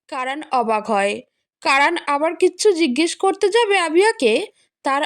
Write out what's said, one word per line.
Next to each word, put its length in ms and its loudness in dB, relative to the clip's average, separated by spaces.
কারান 340 -8
অবাক 400 -2
হয়। 300 0
কারান 360 2
আবার 280 -2
কিচ্ছু 360 2
জিজ্ঞেস 440 0
করতে 340 0
যাবে 280 2
আভিয়াকে, 680 2
তার 220 -2